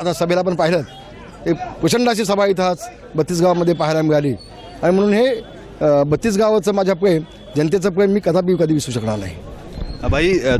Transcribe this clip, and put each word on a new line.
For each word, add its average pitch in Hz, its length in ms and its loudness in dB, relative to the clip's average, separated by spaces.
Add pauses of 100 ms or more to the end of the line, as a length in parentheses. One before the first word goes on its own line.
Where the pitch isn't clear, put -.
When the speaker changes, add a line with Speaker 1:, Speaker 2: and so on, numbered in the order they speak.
Speaker 1:
आता 170 120 -2
सभेला 175 280 0
आपण 180 140 0
पाहिलं, 165 260 2 (680)
एक 170 100 0
प्रचंड 233 520 0
अशी 226 160 0
सभा 202 220 2
इथं 190 160 2
आज 180 140 0 (380)
बत्तीस 165 260 0
गावामध्ये 175 340 4
पाहायला 156 280 0
मिळाली 147 320 2 (480)
आणि 175 120 4
म्हणून 202 200 2
हे, 240 120 4 (540)
अ, 143 220 4
बत्तीस 151 340 0
गावाचं 214 380 2
माझ्या 190 220 2
प्रेम, 170 260 2 (340)
जनतेचं 165 340 2
प्रेम 196 200 2
मी 202 140 2
कदापि 180 360 2
कधी 160 140 2
विसरू 139 180 -2
शकणार 110 260 -2
नाही. 90 180 -8 (680)
Speaker 2:
अ, 123 60 -2
भाई, 165 300 2
अ, 123 220 2